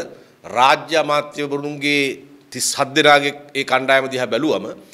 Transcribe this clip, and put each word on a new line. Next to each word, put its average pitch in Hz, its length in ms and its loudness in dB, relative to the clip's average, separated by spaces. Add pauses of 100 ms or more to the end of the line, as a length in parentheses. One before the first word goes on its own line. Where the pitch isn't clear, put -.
(440)
රාජ්‍ය 135 540 2
අමාත්‍යවරුන්ගේ 147 1040 -2 (480)
තිස් - 260 -6
හත් 135 200 -2
දෙනාගේ 143 380 4 (200)
ඒ 135 100 -2
කණ්ඩායම 131 460 2
දිහා 127 180 -4
බැලුවම 113 380 -2 (280)